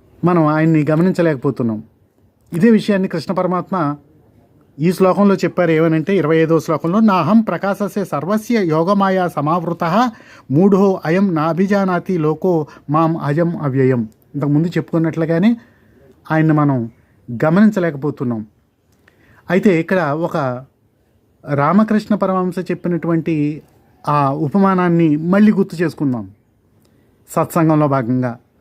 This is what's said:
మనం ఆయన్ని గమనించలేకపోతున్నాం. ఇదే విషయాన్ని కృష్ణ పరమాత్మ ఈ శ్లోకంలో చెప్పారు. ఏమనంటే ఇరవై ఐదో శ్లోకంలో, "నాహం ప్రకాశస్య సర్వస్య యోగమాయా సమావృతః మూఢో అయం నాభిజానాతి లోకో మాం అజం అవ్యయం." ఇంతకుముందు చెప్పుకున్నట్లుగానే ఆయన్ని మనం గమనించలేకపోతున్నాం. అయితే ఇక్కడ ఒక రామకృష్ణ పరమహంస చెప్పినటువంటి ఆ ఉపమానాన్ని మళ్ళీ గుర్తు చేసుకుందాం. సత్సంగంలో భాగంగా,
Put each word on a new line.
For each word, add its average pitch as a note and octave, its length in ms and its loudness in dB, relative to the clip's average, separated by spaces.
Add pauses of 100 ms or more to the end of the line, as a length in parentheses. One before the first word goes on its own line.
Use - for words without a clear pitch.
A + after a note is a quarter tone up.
(240)
మనం E3+ 220 2
ఆయన్ని D#3 440 2
గమనించలేకపోతున్నాం. D3 920 -2 (680)
ఇదే F3 180 2
విషయాన్ని G3 380 2
కృష్ణ F3 260 -6
పరమాత్మ F3 640 -2 (840)
ఈ E3+ 120 2
శ్లోకంలో F#3+ 420 4
చెప్పారు. F3+ 360 0
ఏమనంటే D#3+ 460 2
ఇరవై D#3+ 200 2
ఐదో D#3+ 240 2
శ్లోకంలో, E3 400 -2
"నాహం G3 400 4
ప్రకాశస్య G3 640 -4
సర్వస్య G#3 600 -2
యోగమాయా F#3 640 0
సమావృతః E3+ 800 -2 (420)
మూఢో F#3+ 540 2
అయం F3+ 300 0
నాభిజానాతి F3+ 840 -2
లోకో D#3 480 0 (240)
మాం D#3+ 260 2
అజం D#3+ 400 -2
అవ్యయం." C3 520 0 (260)
ఇంతకుముందు D3 340 0
చెప్పుకున్నట్లుగానే E3 880 -2 (760)
ఆయన్ని D#3+ 220 2
మనం C#3 380 0 (540)
గమనించలేకపోతున్నాం. D3+ 1040 0 (1040)
అయితే F3+ 300 2
ఇక్కడ F3+ 200 0
ఒక D3 640 -4 (880)
రామకృష్ణ G#3 600 2
పరమహంస F#3 440 -2
చెప్పినటువంటి E3 1040 -4 (460)
ఆ C#3+ 240 0
ఉపమానాన్ని E3+ 840 2
మళ్ళీ F#3+ 360 2
గుర్తు F#3+ 240 -2
చేసుకుందాం. C3+ 540 -4 (1000)
సత్సంగంలో D#3+ 580 0
భాగంగా, B2+ 500 -2 (220)